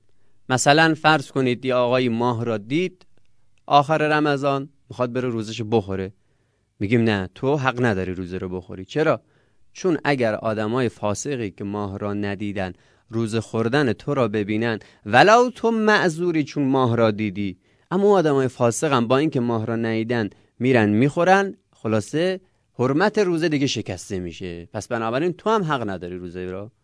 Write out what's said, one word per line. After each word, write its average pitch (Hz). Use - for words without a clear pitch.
مثلاً 156
فرض 151
کنید 127
یه 127
آقای 127
ماه 117
را 113
دید 156
آخر 147
رمضان 143
می‌خواد 123
بره 127
روزش 113
بخوره، 95
می‌گیم 110
نه 104
تو 135
حق 127
نداری 92
روزه 90
رو 92
بخوری. 92
چرا؟ 147
چون 175
اگر 120
آدمای 110
فاسقی 110
که 104
ماه 101
را 101
ندیدن 101
روزه 113
خوردن 117
تو 143
را 127
ببینن، 107
ولو 202
تو 233
معذوری 175
چون 143
ماه 131
را 117
دیدی، 101
اما 190
اون 202
آدمای 139
فاسق 123
هم 117
با 131
اینکه 143
ماه 117
را 113
ندیدن 113
می‌رن 120
می‌خورن، 170
خلاصه 151
حرمت 202
روزه 175
دیگه 143
شکسته 101
می‌شه. 87
پس 104
بنابراین 123
تو -
هم 220
حق 143
نداری 90
روزه 90
را 95